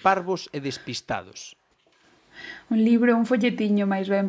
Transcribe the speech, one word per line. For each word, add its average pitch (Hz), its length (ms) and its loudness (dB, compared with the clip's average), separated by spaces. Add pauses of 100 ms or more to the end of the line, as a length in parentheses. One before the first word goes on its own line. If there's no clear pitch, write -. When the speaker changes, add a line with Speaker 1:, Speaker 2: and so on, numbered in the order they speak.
Speaker 1:
parvos 190 480 -2
e - 120 -12
despistados?" 117 960 -10 (1160)
Speaker 2:
Un 220 80 2
libro, 233 320 6
un 233 160 2
folletiño 214 560 0
máis 190 240 -2
ben, 196 200 0